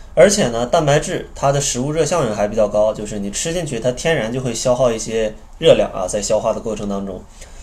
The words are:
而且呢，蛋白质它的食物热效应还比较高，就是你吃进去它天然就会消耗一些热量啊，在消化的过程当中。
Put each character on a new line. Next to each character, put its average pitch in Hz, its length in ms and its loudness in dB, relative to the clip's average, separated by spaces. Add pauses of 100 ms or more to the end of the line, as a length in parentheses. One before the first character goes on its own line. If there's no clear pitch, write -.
(140)
而 185 160 8
且 196 180 2
呢， 117 160 -2
蛋 156 220 2
白 143 120 4
质 156 360 -6
它 139 180 2
的 139 80 0
食 123 200 -2
物 143 120 -2
热 156 140 2
效 165 180 0
应 107 100 -2
还 104 140 0
比 104 80 -8
较 107 100 4
高， 107 280 2
就 107 100 -8
是 104 140 -8
你 101 120 -6
吃 165 220 -4
进 170 140 -4
去 135 120 -4
它 123 140 0
天 165 240 0
然 113 160 -2
就 131 80 -4
会 123 140 -4
消 123 200 2
耗 123 160 2
一 113 80 -2
些 110 360 -4 (240)
热 160 160 6
量 104 180 2
啊， 95 160 -6
在 104 140 -4
消 107 180 2
化 110 140 0
的 104 60 -10
过 107 140 -6
程 104 140 -6
当 98 160 -4
中。 95 160 -10 (420)